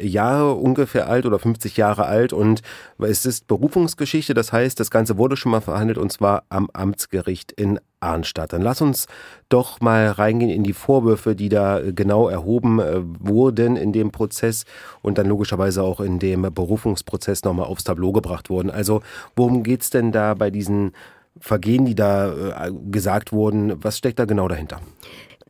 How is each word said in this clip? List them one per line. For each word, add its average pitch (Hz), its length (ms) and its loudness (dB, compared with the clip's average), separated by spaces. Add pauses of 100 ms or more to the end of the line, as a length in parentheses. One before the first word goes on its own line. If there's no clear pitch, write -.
Jahre 123 500 2
ungefähr 127 560 0
alt 123 160 2
oder 104 140 2
fünfzig 110 380 -2
Jahre 104 280 2
alt 113 260 2
und 107 300 2 (380)
es 104 260 0
ist - 220 -6
Berufungsgeschichte, 147 880 0
das - 180 0
heißt, 123 260 0
das 110 120 -2
Ganze 110 260 2
wurde 131 180 2
schon 127 160 0
mal - 100 2
verhandelt 107 360 -2
und 95 140 -2
zwar 101 380 2
am 98 220 -2
Amtsgericht 95 800 -6
in 104 280 -2 (220)
Arnstadt. 82 520 -6
Dann 85 80 -2
lass 123 220 0
uns 135 240 0 (420)
doch - 320 2
mal 113 280 4
reingehen 110 420 2
in 101 120 0
die 98 100 0
Vorwürfe, 113 640 2
die 101 140 -4
da, 98 300 2
äh, 85 120 -4
genau 101 380 4
erhoben, 110 480 2
äh, 90 260 0
wurden 113 720 2
in 98 160 -2
dem 107 200 0
Prozess 110 540 -4 (360)
und 101 160 -2
dann 101 80 2
logischerweise 98 560 0
auch 95 180 -2
in 92 200 -2
dem 92 240 0 (100)
Berufungsprozess 98 920 -4
nochmal 90 200 -2
aufs - 180 -8
Tableau 92 280 -2
gebracht 90 400 -4
wurden. 92 180 -2
Also, 107 320 -2 (340)
worum 123 280 2
geht's 120 260 -2
denn 117 220 0
da 107 240 0
bei 101 160 0
diesen 101 400 -2 (480)
Vergehen, 113 480 2
die 113 80 0
da, 98 720 -2
äh, 92 40 -6 (200)
gesagt 101 400 -2
wurden? 107 520 0
Was 107 140 -4
steckt 127 220 -4
da 120 60 2
genau 101 220 0
dahinter? 78 340 -6 (680)